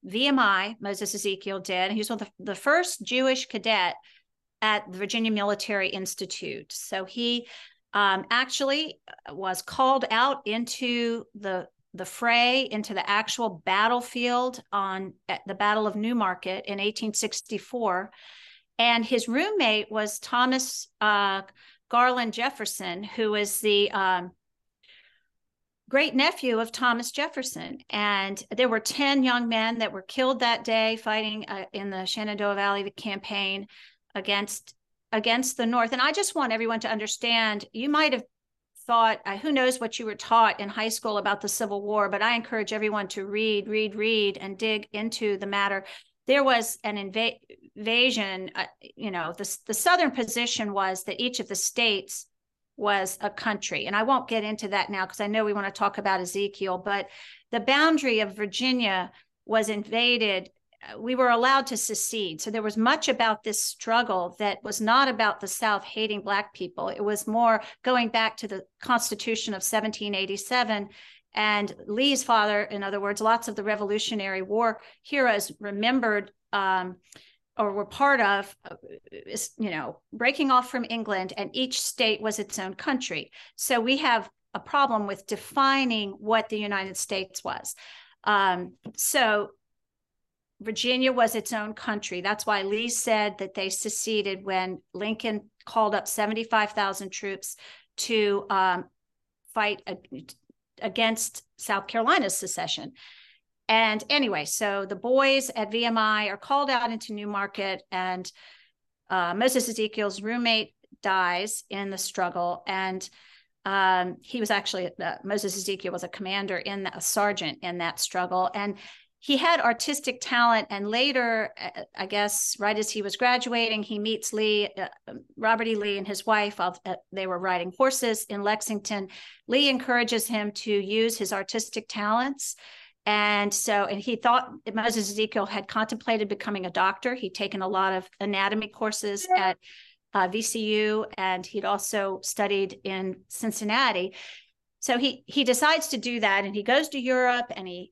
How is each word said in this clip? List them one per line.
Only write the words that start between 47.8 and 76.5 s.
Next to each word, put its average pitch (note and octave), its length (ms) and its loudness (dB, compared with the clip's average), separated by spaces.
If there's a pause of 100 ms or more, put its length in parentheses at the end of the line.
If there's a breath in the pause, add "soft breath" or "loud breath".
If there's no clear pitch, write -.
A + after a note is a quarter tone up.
uh, - 120 -4 (280)
you G#3 160 -8
know, E3+ 260 -4
the, - 200 -8 (100)
the G#3+ 60 -2
Southern F4 380 4
position A#3 600 -2
was F#3+ 320 -2
that G#3 180 -8
each B3 200 -2
of - 80 -10
the G3 60 -6
states - 720 0 (520)
was G3 420 0
a G#3 100 -4
country. G#3 580 -4
And G3+ 100 0
I A3 60 4
won't C4 260 2
get A3 160 0
into G#3+ 240 -6
that G3 200 0
now F#3+ 160 -2
'cause - 140 -8
I G#3 80 -2
know A3 160 2
we G#3 80 0
wanna G3 200 -2
talk G3 260 -2
about F#3+ 240 0
Ezekiel, G3 560 -2
but G3 320 -4 (420 loud breath)
the A#3 80 0
boundary C#4 600 4
of G3+ 160 -4
Virginia G#3 720 0 (340 soft breath)
was A3 220 2
invaded G#3+ 800 0 (500)
we B3 160 -2
were B3 140 6
allowed B3+ 380 4
to A#3+ 100 -4
secede. G#3 640 -4
So G#3+ 100 -6
there A3 100 -2
was G#3+ 160 -4
much C#4 320 4
about A3+ 340 2
this G#3+ 200 -2
struggle G#3 760 0
that G3+ 240 -2
was G#3 180 -6
not B3 260 6
about G#3+ 320 2
the G3 80 -8
South G#3 360 0
hating G#3 380 -4
Black G3+ 320 -2
people. F#3 360 -6
It - 120 -6
was G#3 260 -2
more A3+ 340 4 (220 loud breath)
going B3 260 2
back A3+ 280 2
to G#3+ 100 -8
the F#3+ 160 -8 (180)
Constitution A3+ 720 0
of F#3 100 -6
seventeen G#3 520 -2
eighty-seven. G3+ 720 -2 (440 loud breath)
And G#3 420 0 (120)
Lee's C4 360 2
father, G#3 400 4
in G3+ 180 -6
other G3 200 -4
words, G3+ 180 -2
lots A3+ 280 2
of G#3 80 -6
the G#3 80 -4
Revolutionary G#3 800 -2
War A3 380 0 (220 loud breath)
heroes A#3+ 580 2
remembered, G#3 720 0 (220)